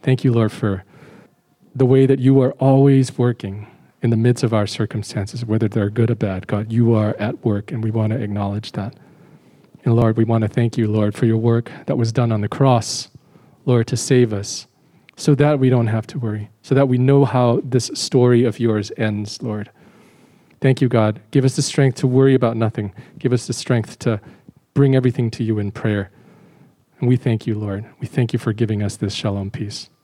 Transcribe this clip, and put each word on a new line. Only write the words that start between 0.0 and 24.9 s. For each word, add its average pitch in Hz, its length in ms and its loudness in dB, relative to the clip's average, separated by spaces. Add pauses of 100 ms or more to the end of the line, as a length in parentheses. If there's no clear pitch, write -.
Thank 131 200 2
you, 127 100 2
Lord, 113 200 2
for 98 320 -4 (880)
the 127 120 2
way 135 200 6
that 135 140 2
you 135 200 6
are 123 120 2
always 135 640 4
working 107 480 -2 (360)
in 117 80 2
the 113 60 2
midst 117 280 2
of 110 80 0
our 104 140 0
circumstances, 107 760 -6
whether 110 220 0
they're 104 240 -2
good 113 200 0
or 117 40 0
bad. 98 320 -4
God, 107 240 -6
you 117 240 2
are 107 240 0
at 107 260 -6
work, 101 280 -2
and 117 100 -6
we 110 80 -2
want 110 220 -2
to - 80 -4
acknowledge 101 520 -6
that. - 220 -8 (920)
And 117 120 2
Lord, 113 200 2
we 113 80 2
want 113 180 0
to 107 60 -2
thank 117 300 -2
you, 113 80 0
Lord, 107 280 0
for 123 120 0
your 113 100 2
work 117 340 0 (160)
that 143 100 -2
was 113 160 0
done 117 180 0
on 107 120 -2
the 104 60 -4
cross, - 600 0 (560)
Lord, 120 240 2
to 120 80 -4
save 123 360 2
us, - 340 -8 (500)
so - 180 2
that 147 240 2
we 131 100 2
don't 120 200 2
have 110 200 -4
to - 100 -10
worry, 107 320 -6 (120)
so - 120 -2
that 139 140 2
we 127 100 2
know 139 260 4
how 123 400 2
this 123 300 -2
story 123 500 2
of 113 160 -4
yours 107 360 -2
ends, 104 460 -6
Lord. 107 280 -8 (920)
Thank 131 200 2
you, 127 80 2
God. 107 320 0 (120)
Give 135 120 2
us 135 120 0
the 151 60 -2
strength 135 360 0
to - 80 0
worry 135 280 4
about 120 220 0
nothing. 110 380 -4 (240)
Give 123 140 -2
us 120 140 -2
the 120 60 -8
strength - 480 -4
to 107 200 -2 (540)
bring 139 200 4